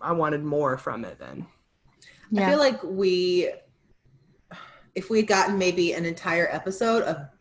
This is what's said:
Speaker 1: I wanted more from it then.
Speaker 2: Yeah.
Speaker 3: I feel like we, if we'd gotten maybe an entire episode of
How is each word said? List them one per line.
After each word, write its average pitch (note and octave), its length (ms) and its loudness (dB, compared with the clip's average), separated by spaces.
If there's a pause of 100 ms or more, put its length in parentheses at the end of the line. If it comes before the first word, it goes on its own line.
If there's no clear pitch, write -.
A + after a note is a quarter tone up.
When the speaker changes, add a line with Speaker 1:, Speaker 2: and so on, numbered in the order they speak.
Speaker 1:
I D#3+ 120 -2
wanted D3+ 300 0
more D3 340 0
from A#2+ 260 -8
it F2+ 160 -14
then. C2 260 -14 (840)
Speaker 2:
Yeah. G3+ 160 2
Speaker 3:
I - 40 4
feel G3 80 4
like B3+ 220 2
we, F3+ 680 0 (1500)
if F#3+ 140 -8
we'd G#3+ 180 4
gotten G3 300 4
maybe F3+ 360 2
an E3+ 120 -2
entire E3+ 440 -2
episode G3+ 540 0
of D#3 140 -2 (240)